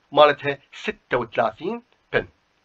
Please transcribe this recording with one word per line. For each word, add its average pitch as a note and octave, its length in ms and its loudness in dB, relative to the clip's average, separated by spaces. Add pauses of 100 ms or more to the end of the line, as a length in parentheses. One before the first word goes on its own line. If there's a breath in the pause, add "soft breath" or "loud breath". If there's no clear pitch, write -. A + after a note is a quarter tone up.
(120)
مالتها C#3+ 460 2 (160)
ستة - 440 -6
وثلاثين B2 640 -4 (300)
بن. F#2+ 140 -2 (380)